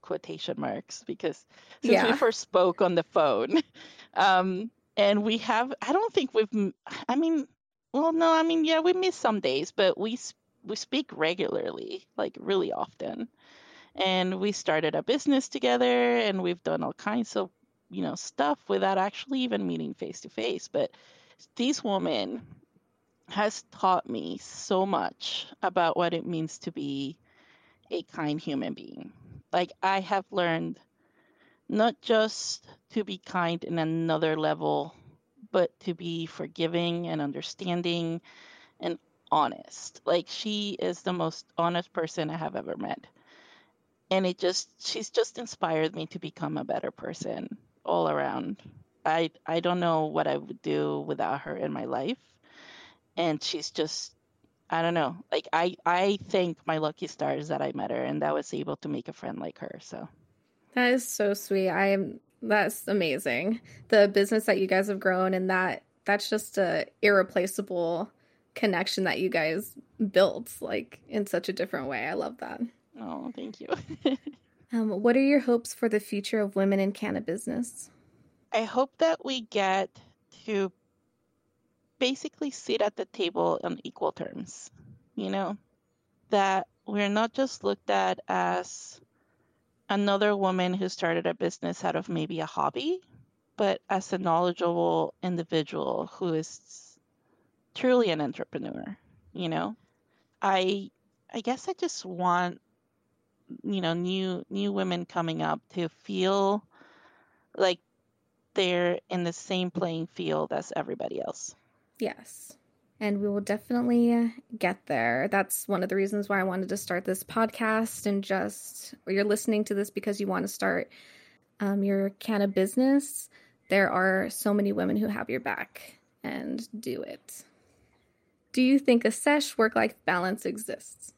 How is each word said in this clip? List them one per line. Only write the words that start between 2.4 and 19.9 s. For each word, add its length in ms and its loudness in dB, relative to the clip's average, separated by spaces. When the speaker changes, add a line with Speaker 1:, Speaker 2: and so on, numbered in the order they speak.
Speaker 1:
spoke 400 4
on 140 6
the 100 4
phone, 560 4
<laughs> 260 -20
um, 560 4
and 260 4
we 160 2
have, 420 0
I 120 -2
don't 200 2
think 220 0
we've, 200 4
m-, 200 0
I 80 4
mean, 300 2
well, 200 2
no, 200 4
I 100 4
mean, 220 2
yeah, 160 4
we 120 4
miss 240 2
some 240 2
days, 320 0
but 260 4
we 160 -2
s-, 200 -12
we 120 -6
speak 360 -4
regularly, 920 -2
like, 240 -4
really 320 0
often. 560 -6
And 440 2
we 140 0
started 420 0
a 80 0
business 460 2
together, 720 2
and 240 0
we've 200 -2
done 220 -2
all 80 -4
kinds 440 -4
of, 140 -2
you 120 -6
know, 120 -4
stuff 440 -2
without 300 2
actually 420 -2
even 260 -2
meeting 280 -4